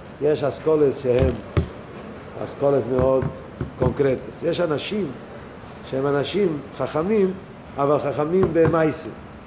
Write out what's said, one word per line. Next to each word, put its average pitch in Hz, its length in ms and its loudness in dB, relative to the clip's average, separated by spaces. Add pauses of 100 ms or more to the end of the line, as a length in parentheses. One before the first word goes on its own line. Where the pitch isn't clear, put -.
(220)
יש 147 220 2
אסכולות 147 520 2
שהם 123 380 2 (1080)
אסכולות 139 400 2 (120)
מאוד 131 280 4 (540)
קונקרטוס. - 640 0
יש 160 180 0
אנשים 165 500 0 (800)
שהם 135 160 0
אנשים 147 520 2 (200)
חכמים, 185 540 2 (440)
אבל 143 220 4
חכמים 151 540 2
במעשה. 160 560 4 (380)